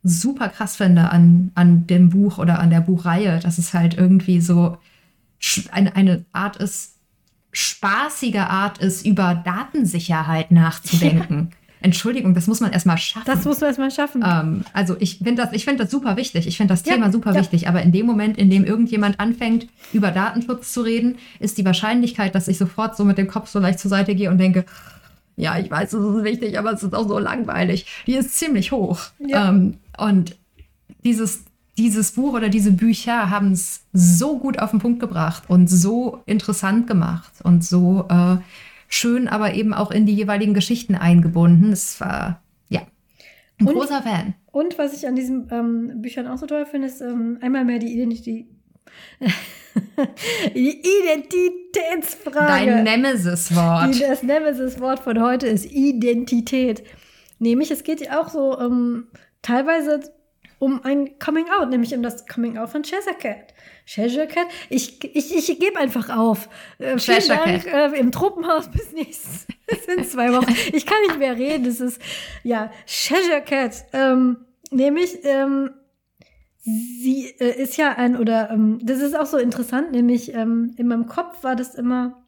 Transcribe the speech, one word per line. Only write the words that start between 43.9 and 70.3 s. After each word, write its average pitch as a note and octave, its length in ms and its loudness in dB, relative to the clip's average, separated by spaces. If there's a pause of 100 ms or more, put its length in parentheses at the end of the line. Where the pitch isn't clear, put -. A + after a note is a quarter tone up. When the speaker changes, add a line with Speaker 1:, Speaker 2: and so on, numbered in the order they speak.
Speaker 1:
Fan. G3+ 320 -4 (160)
Speaker 2:
und D#4+ 260 -4
was C#4+ 180 -4
ich C#4 140 -8
an B3+ 80 -2
diesen, B3+ 340 -6
ähm, A#3 520 -4
Büchern B3 240 -10
auch B3+ 100 -10
so C#4+ 80 -10
toll D4 220 -6
finde, C#4 220 -6
ist, B3+ 120 -14
ähm, A#3+ 400 -6
einmal B3+ 240 -2
mehr A#3+ 140 0
die A#3 120 -6
Identität, A#3 580 -6 (760)
<laughs> - 1300 -6
die B3+ 280 -2 (200)
Identitätsfrage. D#4+ 1600 -2
Speaker 1:
Dein A3 180 4
Nemesis-Wort. F3 1120 2
Speaker 2:
Die, B3 60 2
das C4+ 220 0
Nemesis-Wort C4 800 -2
von A#3 220 -2
heute B3 240 0
ist G#3+ 180 0
Identität. B3 1200 0 (540)
Nämlich, B3 320 0
es D4 140 -6
geht D#4 160 -4
ja C#4+ 200 -4
auch D#4 80 -4
so, C4+ 320 -2
ähm, A#3+ 460 -2 (340)
teilweise D4 600 -2 (580)
um C4+ 260 -2
ein C#4 340 -2
Coming-out, E4 520 -2
nämlich A#3+ 240 0
um A#3+ 100 -4
das A#3 220 -10
Coming-out A3+ 440 -8
von D4+ 140 -6
Cheshire F#4+ 360 -6
Cat. - 320 -12 (320)
Cheshire B3 440 -4
Cat, E4+ 180 -4 (240)
ich, - 320 -6
ich, D4 340 -4
ich D#4 220 -2
geb F#4+ 180 -2
einfach B3 400 -4
auf. A3 320 0 (300)
Äh, C4 200 -4
vielen - 20 -
Speaker 1:
Cheshire E4+ 440 2
Speaker 2:
Dank, F4 200 -2
Speaker 1:
Cat. D4 300 0
Speaker 2:
äh, C#4+ 40 -8
im B3+ 140 2
Tropenhaus E4+ 580 -2
bis - 220 -6
nächstes, - 540 -10 (100)
<laughs> - 100 -20
bis A3 200 -6
in F4+ 180 -2
zwei B3 280 0